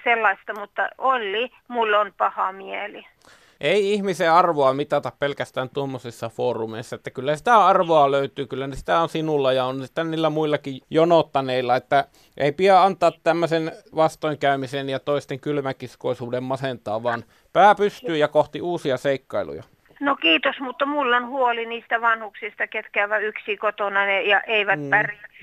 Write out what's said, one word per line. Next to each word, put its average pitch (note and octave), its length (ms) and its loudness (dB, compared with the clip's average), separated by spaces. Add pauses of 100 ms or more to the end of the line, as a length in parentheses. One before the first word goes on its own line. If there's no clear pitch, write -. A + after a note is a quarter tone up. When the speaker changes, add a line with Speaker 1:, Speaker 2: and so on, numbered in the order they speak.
Speaker 1:
sellaista, G#3+ 560 0
mutta G3+ 280 -4 (100)
Olli, A#3+ 520 0 (180)
mulla A3 320 0
on G3+ 180 -2
paha F#3+ 340 -2
mieli. G3 520 -12 (560)
Speaker 2:
Ei G3 320 0
ihmisen F#3+ 400 0
arvoa D#3+ 420 4
mitata C#3+ 440 -2
pelkästään C3 520 -6
tuommoisissa B2+ 580 -8
foorumeissa, A2+ 680 -6
että - 140 -12
kyllä C#3+ 260 -4
sitä G#3+ 300 4
arvoa E3 440 4
löytyy, C#3 360 -2
kyllä C3+ 260 -8
sitä E3+ 280 -2
on D#3+ 80 0
sinulla D3+ 440 0
ja C3 120 2
on C3 220 -6
sitä E3 180 -6
niillä D#3+ 260 -2
muillakin D3+ 500 -2 (100)
jonottaneilla, C3+ 840 2
että C#3 320 0 (280)
ei C#3+ 160 0
pidä F#3 300 6
antaa F3+ 300 2 (120)
tämmöisen E3 480 0 (220)
vastoinkäymisen C#3 920 -2
ja C3 100 -2
toisten C#3+ 420 -4
kylmäkiskoisuuden B2+ 1000 -6
masentaa, B2+ 600 -6
vaan A#2 220 -4 (280)
pää G3 220 8
pystyy G3 420 -4
ja D3 120 2
kohti D3 320 0
uusia D#3 360 -4
seikkailuja. G#2 640 -4 (380)
Speaker 1:
No C#4 160 0
kiitos, D4+ 440 0
mutta C4+ 260 -6
mulla C#4 300 0
on B3 120 -2
huoli A#3+ 380 0
niistä A#3 340 -4
vanhuksista, A3+ 640 -4
ketkä G#3+ 380 -4
ovat G#3 180 0
yksin G#3 360 -6
kotona G3+ 460 -2
ne, G3 180 0
ja G3 180 2
eivät G3+ 400 0
Speaker 2:
Mm. C#3 100 -8
Speaker 1:
pärjää. G#3 380 -2 (140)